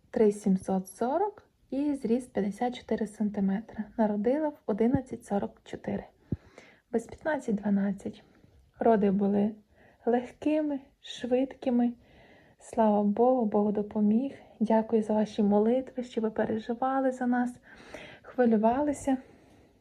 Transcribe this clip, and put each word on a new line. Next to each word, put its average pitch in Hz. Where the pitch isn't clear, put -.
три 214
сімсот 190
сорок 330
і 285
зріст 247
п'ятдесят 208
чотири 220
сантиметри. 202
Народила 233
в 294
одинадцять 240
сорок 202
чотири. -
Без 233
п'ятнадцять 285
дванадцять. 202
Роди 208
були 202
легкими, 285
швидкими. 247
Слава 208
Богу, 233
Бог 208
допоміг. 214
Дякую 220
за 214
ваші 214
молитви, 226
що -
ви 220
переживали 240
за 254
нас, 247
хвилювалися. 254